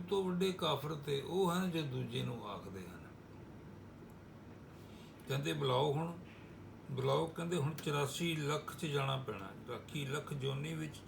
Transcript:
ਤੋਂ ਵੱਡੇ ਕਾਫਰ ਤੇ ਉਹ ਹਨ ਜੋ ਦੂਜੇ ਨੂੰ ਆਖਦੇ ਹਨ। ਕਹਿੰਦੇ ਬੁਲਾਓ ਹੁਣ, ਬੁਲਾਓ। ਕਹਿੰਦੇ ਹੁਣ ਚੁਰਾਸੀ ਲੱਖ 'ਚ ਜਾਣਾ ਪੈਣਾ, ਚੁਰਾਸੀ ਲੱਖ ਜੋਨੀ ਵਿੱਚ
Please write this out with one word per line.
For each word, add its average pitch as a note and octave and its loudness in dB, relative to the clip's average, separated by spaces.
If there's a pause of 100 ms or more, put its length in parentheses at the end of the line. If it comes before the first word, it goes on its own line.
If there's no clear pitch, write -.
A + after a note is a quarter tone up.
ਤੋਂ G3 4
ਵੱਡੇ F#3 4
ਕਾਫਰ D3+ 2
ਤੇ C#3+ 0
ਉਹ F3 4
ਹਨ F#3 4
ਜੋ D#3+ 4
ਦੂਜੇ B2+ 0
ਨੂੰ A#2 -2
ਆਖਦੇ F#2+ -6
ਹਨ। F2 -10 (2250)
ਕਹਿੰਦੇ C#3+ 2
ਬੁਲਾਓ C#3 6
ਹੁਣ, E3 2 (760)
ਬੁਲਾਓ। C3+ 4
ਕਹਿੰਦੇ E3+ 0
ਹੁਣ D3+ 4
ਚੁਰਾਸੀ D3+ 2
ਲੱਖ D3 0
'ਚ E3+ -2
ਜਾਣਾ C3+ 2
ਪੈਣਾ, G2 -4 (180)
ਚੁਰਾਸੀ B2 -4
ਲੱਖ D3 -2
ਜੋਨੀ C#3 0
ਵਿੱਚ D#3 -4 (120)